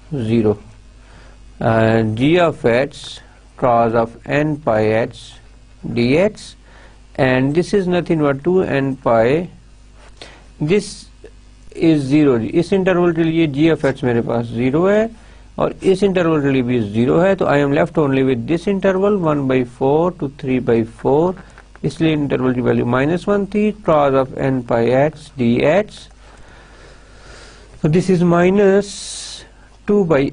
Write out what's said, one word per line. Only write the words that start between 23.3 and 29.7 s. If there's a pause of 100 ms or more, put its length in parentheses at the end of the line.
थी, (160)
cos
of
n
pi (160)
h
d
h, (1700)
so
this
is (120)
minus (420)